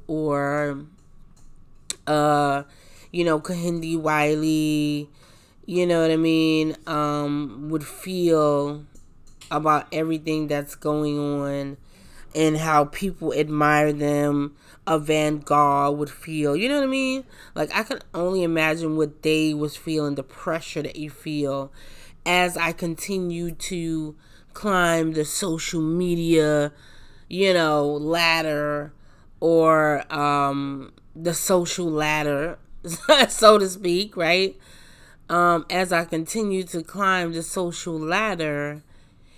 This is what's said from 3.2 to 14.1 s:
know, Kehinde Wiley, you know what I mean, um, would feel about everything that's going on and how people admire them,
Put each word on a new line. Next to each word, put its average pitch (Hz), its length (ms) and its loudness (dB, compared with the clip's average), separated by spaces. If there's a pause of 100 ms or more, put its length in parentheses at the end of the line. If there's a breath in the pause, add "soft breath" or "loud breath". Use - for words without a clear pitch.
know, 160 160 2
Kehinde 170 600 -4
Wiley, 151 1080 0 (560 soft breath)
you 180 200 0
know 170 160 2
what 160 100 4
I 160 60 2
mean, 160 580 2 (120)
um, 147 840 -4
would 156 160 -4
feel 151 1000 0 (680)
about 151 400 0
everything 156 560 -2
that's 143 280 -4
going 151 440 -2
on 143 580 -4 (580 loud breath)
and 156 220 4
how 156 280 4
people 160 480 -6
admire 151 600 4
them, 147 600 0 (320 loud breath)